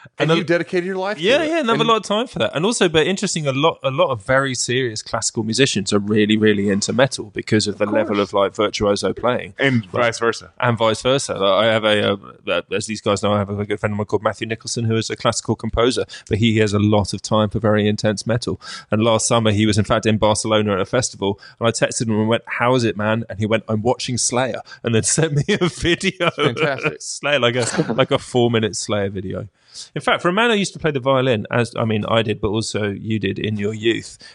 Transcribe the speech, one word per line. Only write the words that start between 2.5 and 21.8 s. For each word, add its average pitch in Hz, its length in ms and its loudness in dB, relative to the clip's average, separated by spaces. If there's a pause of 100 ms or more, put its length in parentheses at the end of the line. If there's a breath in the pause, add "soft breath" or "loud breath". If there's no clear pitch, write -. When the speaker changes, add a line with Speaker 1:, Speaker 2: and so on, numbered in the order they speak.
Speaker 2:
And 147 100 -2
also, 220 220 2
but 156 200 2
interesting, 175 400 -2
a 135 40 0
lot, 143 320 0
a 143 80 0
lot 147 200 2
of 110 120 -6
very 135 320 0
serious 120 460 -2
classical - 420 -4
musicians 110 480 0
are 104 80 4
really, 107 380 4
really 104 320 2
into 101 240 0
metal 113 400 0
because 104 340 0
of 98 120 -4
the 104 60 0
Speaker 1:
Of 104 60 0
Speaker 2:
level 107 240 2
Speaker 1:
course. 101 140 2
Speaker 2:
of, - 40 -8
like, 98 220 2
virtuoso 101 580 0
playing. 101 460 -4
Speaker 3:
And 131 260 2
Speaker 2:
Like, 87 60 -20
Speaker 3:
vice 117 280 0
versa. 110 400 -4
Speaker 2:
And 120 180 0
vice 110 240 2
versa. 131 320 0
Like, 98 320 4
I - 0 -
have 110 180 2
a, 107 300 2
uh, 101 40 -4 (300)
uh, 87 140 0 (100)
as 101 140 -2
these 107 160 -8
guys 101 220 0
know, 104 100 2
I 104 60 2
have 98 100 -2
a 101 160 -4
good 104 140 -4
friend 107 140 -2
of 101 40 -4
mine 104 80 -2
called 101 180 -2
Matthew 110 240 -2
Nicholson, 117 380 -6
who 110 100 2
is 110 140 -2
a 110 60 -6
classical 117 400 -2
composer, 113 500 0 (240 loud breath)
but 104 80 0
he 110 220 4
has 107 140 2
a 101 60 2
lot 104 340 2
of 101 100 -8
time 107 260 2
for - 100 -4
very 107 280 2
intense 104 400 -2
metal. 113 340 -2 (300 loud breath)
And 110 120 2
last 113 240 2
summer, 113 240 2
he 104 140 4
was, 104 140 2
in 101 60 2
fact, 113 200 0
in 110 140 4
Barcelona 107 560 2
at 92 60 2
a 98 40 -2
festival, 104 540 -2 (200 loud breath)
and 117 80 0
I 113 40 2
texted - 360 -2